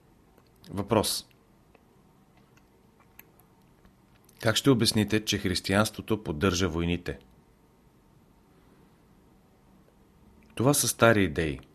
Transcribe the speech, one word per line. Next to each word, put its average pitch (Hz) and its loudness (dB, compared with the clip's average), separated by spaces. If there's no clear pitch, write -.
Въпрос. 98 -2
Как 110 0
ще - 2
обясните, 107 2
че 101 -2
християнството 101 -2
поддържа 87 0
войните? 85 -4
Това 131 2
са 131 -2
стари 110 4
идеи, 78 -4